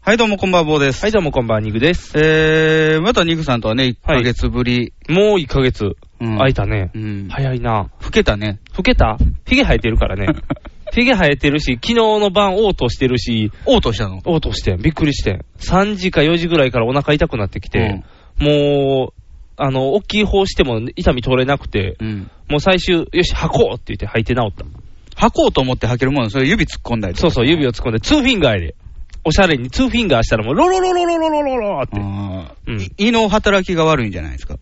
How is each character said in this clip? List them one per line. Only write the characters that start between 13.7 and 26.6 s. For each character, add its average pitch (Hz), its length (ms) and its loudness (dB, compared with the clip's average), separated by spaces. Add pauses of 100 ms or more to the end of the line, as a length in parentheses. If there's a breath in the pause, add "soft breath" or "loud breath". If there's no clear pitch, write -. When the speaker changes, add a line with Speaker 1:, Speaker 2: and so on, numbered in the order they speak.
Speaker 1:
吐 120 120 0
し 98 60 -4
た 104 80 -2
の？ 92 160 -10
Speaker 2:
嘔 165 160 2
吐 - 160 -4
し - 80 -10
て 98 100 0
ん。 87 80 -4
び 147 80 2
っ 156 40 -4
く 160 120 0
り 143 80 2
し - 100 -4
て 107 80 0
ん。 - 140 -8 (140)
三 202 360 0
時 185 140 -2
か 156 140 2
四 165 140 2
時 170 100 -2
ぐ 165 100 2
ら 139 80 4
い 123 60 0
か 123 80 0
ら 113 80 0
お 127 60 -2
腹 143 200 0
痛 156 140 2
く 127 100 -6
な - 80 -2
っ 90 40 -6
て - 100 -8
き - 100 -12
て、 98 320 -2 (380 soft breath)
Speaker 1:
う 143 40 2
ん。 147 40 4
Speaker 2:
も 143 640 2
う、 - 40 -20 (440)
あ 139 120 0
の、 131 240 0
大 208 80 2
き 208 200 -2
い - 20 2
方 196 240 2
し - 80 -6
て 196 80 4
も 117 180 -2 (140)
痛 180 180 2
み 127 80 -2
取 127 160 2
れ 127 80 2
な 143 140 0
く - 100 -12
て、 95 300 -4
Speaker 1:
う 107 40 -8
ん。 104 280 -8 (180)
Speaker 2:
も 147 80 0
う - 20 2
最 185 200 2
終、 170 340 0
よ 180 100 2
し、 - 120 0
吐 - 180 -2
こ 233 200 4
う - 20 -6
っ - 20 -10
て - 160 -10
言 104 40 -8
っ - 20 -10
て 113 80 -8
吐 113 140 -2
い - 20 -2
て 127 100 -2
治 117 160 0
っ - 60 -12
た。 - 100 -14 (500)
Speaker 1:
吐 233 160 4
こ 320 180 2
う - 20 -2
と 151 100 0
思 127 120 0
っ 123 40 -4
て - 80 -4
吐 117 140 0
け 131 60 0
る 135 60 0
も 139 120 0
の、 107 80 -4
そ 131 80 -2
れ 131 80 2
指 185 180 2